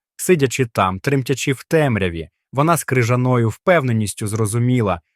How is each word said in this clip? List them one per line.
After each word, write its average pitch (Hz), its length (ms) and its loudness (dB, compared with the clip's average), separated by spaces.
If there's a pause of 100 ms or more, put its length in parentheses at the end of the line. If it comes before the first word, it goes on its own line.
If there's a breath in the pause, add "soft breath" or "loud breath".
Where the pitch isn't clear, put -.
(160)
Сидячи 135 500 0
там, 95 340 -2
тремтячи 135 520 -2
в - 120 -8
темряві, 98 640 0 (260)
вона 156 220 2
з - 80 -6
крижаною 123 640 2
впевненістю 113 760 0
зрозуміла, 110 760 0 (160)